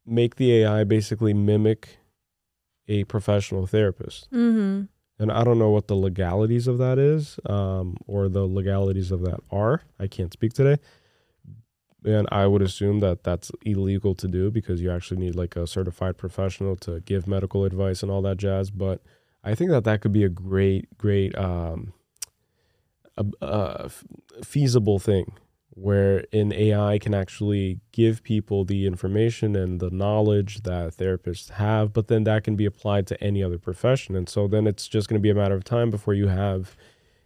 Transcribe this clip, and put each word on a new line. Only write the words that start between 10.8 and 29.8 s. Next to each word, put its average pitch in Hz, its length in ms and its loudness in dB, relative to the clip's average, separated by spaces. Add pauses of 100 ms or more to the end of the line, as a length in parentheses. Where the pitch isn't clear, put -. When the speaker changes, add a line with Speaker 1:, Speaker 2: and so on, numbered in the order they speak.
Speaker 1:
And 107 260 2
I 101 160 4
would 101 140 4
assume 101 380 0
that 95 240 0
that's 90 260 -4 (140)
illegal 98 520 0
to 95 120 -6
do 92 240 0
because 95 300 -4
you 90 100 -2
actually 87 300 -6
need, 90 140 -4
like, 87 200 -6
a 85 100 -4
certified 92 520 -4
professional 95 600 -6
to 85 240 -10
give 92 260 -4
medical 98 360 -2
advice 95 400 -2
and 98 80 -2
all 98 120 -2
that 98 140 -2
jazz. 98 340 -2
But 95 300 -4 (420)
I 107 120 -4
think 175 160 0
that 120 140 2
that 107 160 2
could 107 100 0
be 104 140 4
a 95 40 2
great, 95 680 0
great, 101 400 0
um, 87 560 -4 (1200)
a, 101 100 -2 (160)
a 87 440 -4
f-, - 180 -16 (400)
feasible 120 560 2
thing 98 320 0 (440)
where 98 560 2
an 104 220 2
A 107 220 2
I 104 240 2
can 107 160 -4
actually 98 640 -2 (120)
give 113 300 2
people 104 420 0
the 98 220 0
information 104 720 0
and 92 240 -2
the 90 100 -4